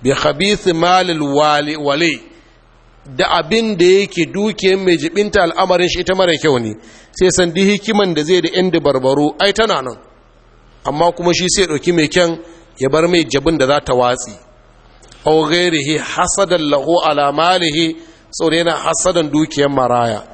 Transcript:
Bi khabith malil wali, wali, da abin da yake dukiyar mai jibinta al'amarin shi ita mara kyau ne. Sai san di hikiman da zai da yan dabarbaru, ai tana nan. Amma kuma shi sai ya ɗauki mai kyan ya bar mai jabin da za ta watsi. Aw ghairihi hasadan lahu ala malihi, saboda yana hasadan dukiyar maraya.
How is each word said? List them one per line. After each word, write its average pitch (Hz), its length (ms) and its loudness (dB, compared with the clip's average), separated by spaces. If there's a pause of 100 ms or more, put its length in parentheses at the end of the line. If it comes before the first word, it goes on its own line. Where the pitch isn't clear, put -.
Bi 123 120 0
khabith 160 600 0
malil 175 480 2
wali, 147 560 0
wali, 143 440 -2 (840)
da 139 200 -4 (140)
abin 214 380 -2
da 170 80 4
yake 185 400 2
dukiyar 190 520 -2
mai 185 200 2
jibinta 196 460 -2
al'amarin 180 460 0
shi 151 120 -6
ita 185 140 -2
mara 185 260 2
kyau 143 180 2
ne. 110 140 -4 (380)
Sai 180 200 2
san 175 220 0
di 185 100 2
hikiman 202 520 0
da 151 80 -2
zai 175 180 2
da 165 120 -2
yan 185 180 0
dabarbaru, 143 680 0
ai 202 140 2
tana 196 280 0
nan. 127 160 -10 (920)
Amma 156 240 0
kuma 175 220 0
shi 170 160 -2
sai 202 140 0
ya 175 40 -2
ɗauki 156 260 -2
mai 160 140 2
kyan 170 240 2 (480)
ya 131 100 0
bar 156 180 2
mai 175 180 2
jabin 139 320 0
da 131 100 2
za 143 140 2
ta - 120 -2
watsi. 123 400 -2 (920)
Aw 156 140 2 (100)
ghairihi 160 480 0
hasadan 165 720 -2
lahu 147 300 2 (100)
ala 143 220 0
malihi, 165 640 0 (360)
saboda 160 260 -2
yana 170 140 0 (140)
hasadan 165 460 0
dukiyar 147 380 0
maraya. 120 520 0 (120)